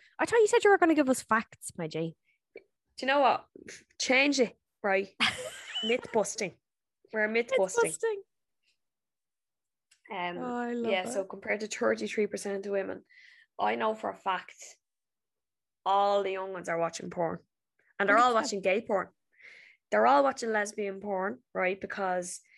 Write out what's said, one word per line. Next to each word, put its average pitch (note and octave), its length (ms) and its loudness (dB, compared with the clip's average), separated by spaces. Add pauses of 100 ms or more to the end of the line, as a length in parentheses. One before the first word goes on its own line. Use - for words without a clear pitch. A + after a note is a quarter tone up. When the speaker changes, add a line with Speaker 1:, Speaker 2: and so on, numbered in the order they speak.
(180)
Speaker 1:
I D#4+ 80 0
thought A#4 140 2
you G#4+ 80 6
said - 160 4
you G#4 80 8
were G4 80 8
gonna D#4+ 160 4
give C#4 140 4
us C4 120 0
facts, - 560 -4
my E3 100 -6
G. D#3+ 280 -6 (400)
Speaker 2:
Do - 60 -18 (400)
you B3+ 60 -2
know C#4+ 120 2
what? B3 260 4 (560)
Change C4+ 380 4
it, G#3+ 180 0 (240)
right? G3 280 0 (100)
Speaker 1:
<laughs> - 640 -6
Speaker 2:
Myth A3 280 -2
busting. G3+ 420 -2 (580)
We're G#3+ 160 0
myth A#3 280 0
busting. A#4 340 2
Speaker 1:
Myth - 120 -8
busting. G#4+ 200 -2 (1900)
Speaker 2:
Um, F3 280 -6
Speaker 1:
Oh, B3 180 -6
I A#3+ 160 -6
love A#3 180 -4
Speaker 2:
yeah, F#3+ 160 -2
Speaker 1:
it. A#3+ 60 -10
Speaker 2:
so G3 100 -2
compared G3+ 380 -6
to G#3+ 60 -6
thirty-three A3 600 -2
percent G3+ 380 -8
of G3+ 60 -6
women, F#3+ 320 -4 (560)
I G#3+ 160 0
know A3 200 -2
for G#3+ 140 -6
a G3 80 -8
fact - 360 -6 (1300)
all G3+ 380 2
the F#3+ 80 -2
young F#3+ 220 -6
ones F3 160 -8
are E3+ 100 -2
watching E3 320 -4
porn. F3 260 -2 (600)
And G3+ 100 2
they're G#3 80 6
all B3 160 6
Speaker 1:
Hundred A3 80 2
percent. D#3 40 -6
Speaker 2:
watching G3 160 -6
gay F#3+ 200 2
porn. G3 280 -2 (840)
They're G#3+ 160 4
all C#4 160 6
watching C4 280 -2
lesbian G#3 500 -4
porn, G3 360 -2 (160)
right? F#3 260 0
Because F3+ 600 -4 (180)